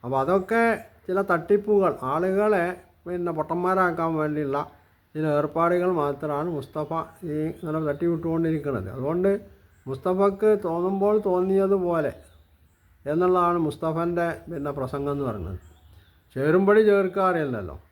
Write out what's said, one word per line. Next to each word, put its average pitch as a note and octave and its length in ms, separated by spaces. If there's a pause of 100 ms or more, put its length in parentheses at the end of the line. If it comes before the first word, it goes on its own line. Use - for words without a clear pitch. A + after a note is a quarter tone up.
അപ്പോൾ B2+ 180
അതൊക്കെ F#3+ 400 (440)
ചില F#3 120 (100)
തട്ടിപ്പുകൾ, G3+ 640 (200)
ആളുകളെ F#3+ 520 (400)
പിന്നെ F3 320
പൊട്ടന്മാരാക്കാൻ E3+ 720 (100)
വേണ്ടിയുള്ള D3 380 (560)
ചില D#3 120 (120)
ഏർപ്പാടുകൾ E3+ 600
മാത്രമാണ് D3 580
മുസ്തഫ D3 360 (400)
ഈ - 20 (240)
ഇങ്ങനെ D#3+ 300
തട്ടിവിട്ടുകൊണ്ടിരിക്കുന്നത്. D#3+ 1040
അതുകൊണ്ട് E3 360 (560)
മുസ്തഫക്ക് G3 640 (140)
തോന്നുമ്പോൾ F#3+ 500 (140)
തോന്നിയതുപോലെ F#3 840 (920)
എന്നുള്ളതാണ് F3 640
മുസ്തഫൻ്റെ E3+ 600 (240)
പിന്നെ C#3+ 280
പ്രസംഗം C#3 360
എന്ന് C#3+ 140
പറയുന്നത്. F#2+ 320 (760)
ചേരുംപടി F#3 520
ചേർക്കാറില്ലല്ലോ. F3 880 (160)